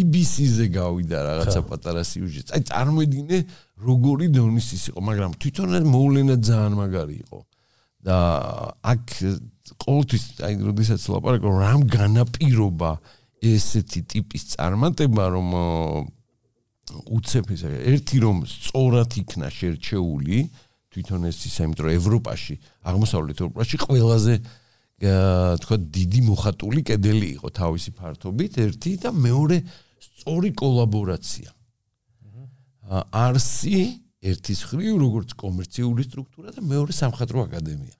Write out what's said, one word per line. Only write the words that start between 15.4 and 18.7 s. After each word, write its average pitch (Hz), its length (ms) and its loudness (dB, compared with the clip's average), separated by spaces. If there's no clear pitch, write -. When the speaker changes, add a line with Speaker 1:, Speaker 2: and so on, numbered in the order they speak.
Speaker 1:
აა, 82 540 -2
უცებ 113 420 0
ის 85 140 -6
არის, 71 200 -6
ერთი 131 360 2
რომ 107 220 4
სწორად 120 720 0